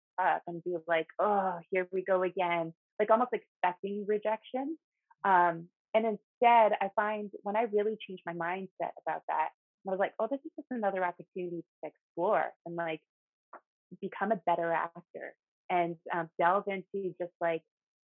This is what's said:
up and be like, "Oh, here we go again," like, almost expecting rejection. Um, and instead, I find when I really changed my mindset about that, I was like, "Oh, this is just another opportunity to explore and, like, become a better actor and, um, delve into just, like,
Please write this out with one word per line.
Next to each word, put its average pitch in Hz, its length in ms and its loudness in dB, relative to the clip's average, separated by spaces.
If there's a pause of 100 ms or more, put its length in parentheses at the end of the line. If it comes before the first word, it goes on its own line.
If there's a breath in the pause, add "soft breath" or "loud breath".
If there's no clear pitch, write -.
(200)
up 160 260 2
and 175 180 -8
be 180 100 -2 (140)
like, 160 180 2 (140)
"Oh, 190 380 2 (120)
here 185 220 0
we 185 100 -2
go 185 200 2
again," 170 500 0 (260)
like, 214 120 2
almost 240 220 6
expecting 202 760 -4
rejection. 220 680 -4 (480)
Um, 175 440 4 (260)
and 220 120 4
instead, 226 760 4
I 196 160 0
find 208 340 -2 (120)
when 208 140 -2
I 226 60 2 (100)
really 208 240 2 (100)
changed 185 200 -14
my 170 60 -6
mindset 175 600 -6 (140)
about 160 220 -4
that, 156 220 0 (360)
I 190 40 -6
was 190 80 -2
like, 196 200 -2
"Oh, 220 120 -2
this 277 140 -4
is 320 120 -12
just - 140 -16
another 196 340 -2
opportunity 175 580 -6 (220)
to 156 60 -10
explore 175 540 -2 (200)
and, 170 100 -10
like, 165 260 -6 (1000)
become 196 320 -4
a 196 140 -2
better 170 260 0
actor 165 640 -6 (360)
and, 170 260 0 (160)
um, 170 160 -4 (100)
delve 185 280 2
into 196 540 -6
just, 175 200 -6
like, 165 220 0 (400)